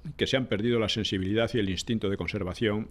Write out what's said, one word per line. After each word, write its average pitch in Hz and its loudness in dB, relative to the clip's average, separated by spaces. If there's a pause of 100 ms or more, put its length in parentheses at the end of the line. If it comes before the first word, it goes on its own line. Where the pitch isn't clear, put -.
(160)
que 117 0
se - 2
han 131 0
perdido 113 2
la 107 2
sensibilidad 104 0
y 120 2
el 98 2
instinto 101 0
de 98 0
conservación 104 -2